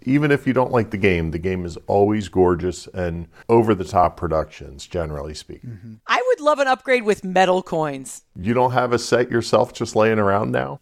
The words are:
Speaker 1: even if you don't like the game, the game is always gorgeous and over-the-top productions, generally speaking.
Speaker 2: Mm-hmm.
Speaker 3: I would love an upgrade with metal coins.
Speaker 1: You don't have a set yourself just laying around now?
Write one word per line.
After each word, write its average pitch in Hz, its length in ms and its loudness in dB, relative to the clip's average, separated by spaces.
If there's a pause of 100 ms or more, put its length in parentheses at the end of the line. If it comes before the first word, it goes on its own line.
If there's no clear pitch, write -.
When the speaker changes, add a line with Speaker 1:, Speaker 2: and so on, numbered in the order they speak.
Speaker 1:
even 143 260 2
if 139 160 2
you 131 80 0
don't 127 180 0
like 120 200 0
the 110 60 -6
game, 87 340 0
the 82 80 -6
game 92 260 -4
is 82 120 -10 (100)
always 101 420 2
gorgeous 90 640 2
and 85 340 -6 (220)
over-the-top 98 680 2
productions, 76 680 -6
generally 76 480 -8
speaking. - 380 -16
Speaker 2:
Mm-hmm. 110 220 -18 (120)
Speaker 3:
I - 220 0
would 494 140 0
love 294 180 0
an 277 80 0
upgrade 254 380 -2
with 202 180 -2
metal 185 400 2
coins. 143 580 -6 (180)
Speaker 1:
You 98 140 -2
don't 127 200 2
have 123 200 0
a 117 60 2
set 123 320 0
yourself 113 420 2
just - 220 -8
laying 110 240 4
around 104 320 2
now? 131 300 -4